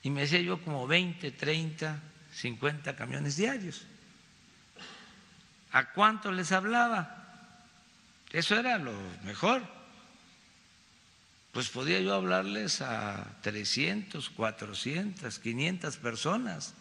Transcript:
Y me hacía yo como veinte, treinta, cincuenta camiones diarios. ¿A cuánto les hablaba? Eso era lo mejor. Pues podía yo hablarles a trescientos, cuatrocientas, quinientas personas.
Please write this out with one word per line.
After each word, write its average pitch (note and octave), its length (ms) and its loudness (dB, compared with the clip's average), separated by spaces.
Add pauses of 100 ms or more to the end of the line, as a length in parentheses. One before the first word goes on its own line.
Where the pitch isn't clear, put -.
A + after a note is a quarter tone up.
Y C3+ 60 2
me C#3 120 2
hacía D#3 180 6
yo F3 220 0
como C#3+ 240 -2
veinte, E3 460 2
treinta, D#3 680 -2 (320)
cincuenta C#3 640 -2
camiones C#3 420 -2
diarios. G#3 480 -2 (1900)
¿A C3 180 4
cuánto G#3 400 6
les F#3 220 2
hablaba? G#3+ 1040 0 (760)
Eso E3 260 4
era A#3+ 220 2
lo C3 140 -4 (320)
mejor. G3 420 2 (1800)
Pues A#2 180 -2
podía D3+ 320 0
yo G3 140 2
hablarles F#3+ 680 0
a G#2 600 -4
trescientos, C#3+ 880 -2
cuatrocientas, A#2+ 1080 -4
quinientas D3+ 560 -2
personas. D#3+ 840 -4